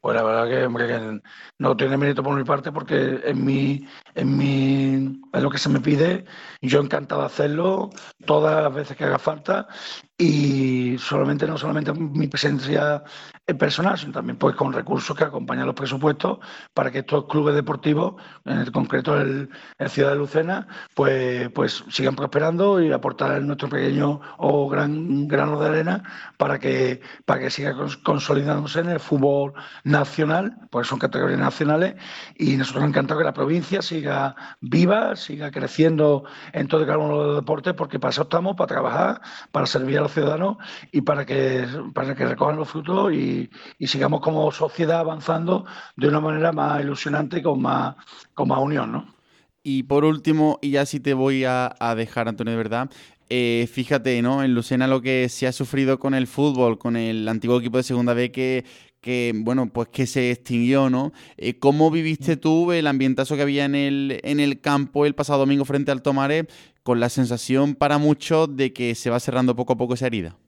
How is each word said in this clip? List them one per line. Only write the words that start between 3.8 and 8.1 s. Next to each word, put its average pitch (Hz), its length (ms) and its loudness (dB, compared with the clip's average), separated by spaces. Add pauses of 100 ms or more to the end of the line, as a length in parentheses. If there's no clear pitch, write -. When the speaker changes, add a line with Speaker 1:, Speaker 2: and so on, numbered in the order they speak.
Speaker 1:
en 135 200 0
mi, 135 580 2 (380)
en 127 100 0
lo 143 60 2
que - 100 -4
se - 100 -2
me 143 100 4
pide, 156 460 2 (360)
yo - 200 4
encantado 143 400 -2
de 139 80 -2
hacerlo 180 600 0 (380)